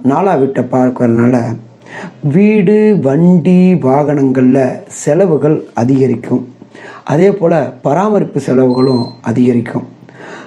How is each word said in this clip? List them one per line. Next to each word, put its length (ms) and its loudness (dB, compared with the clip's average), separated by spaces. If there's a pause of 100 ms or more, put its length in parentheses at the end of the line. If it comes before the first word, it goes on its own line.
நாலாம் 340 0
வீட்டை 320 -2
பார்க்கறதுனால 720 0 (800)
வீடு, 800 2
வண்டி, 720 4
வாகனங்கள்ல 1120 0
செலவுகள் 760 0 (100)
அதிகரிக்கும். 760 -2 (560)
அதே 280 2
போல 400 -2 (100)
பராமரிப்பு 580 -2
செலவுகளும் 680 0 (160)
அதிகரிக்கும். 640 -2 (600)